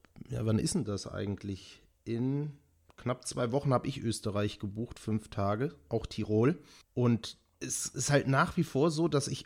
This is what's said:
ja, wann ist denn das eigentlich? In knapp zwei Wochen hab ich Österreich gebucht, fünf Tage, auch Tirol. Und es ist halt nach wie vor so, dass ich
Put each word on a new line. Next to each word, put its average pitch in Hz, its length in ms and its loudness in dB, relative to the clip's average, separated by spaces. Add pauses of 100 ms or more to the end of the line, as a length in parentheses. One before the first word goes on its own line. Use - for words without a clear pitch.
(280)
ja, 117 180 -4
wann 110 140 4
ist - 160 0
denn 165 80 0
das 101 240 -4
eigentlich? 98 760 -6 (220)
In 135 480 -2 (460)
knapp 127 300 -4
zwei 123 240 -2
Wochen 135 220 2
hab - 140 2
ich 135 120 -4
Österreich 104 600 -2
gebucht, 110 400 -8
fünf 110 300 -2
Tage, 104 440 -2 (160)
auch 113 160 -2
Tirol. 110 540 2 (340)
Und 123 460 2 (260)
es - 200 -4
ist 135 260 -4
halt 143 160 4
nach 139 300 2
wie 175 60 4
vor 147 280 2
so, 160 160 2
dass 151 220 0
ich - 160 -6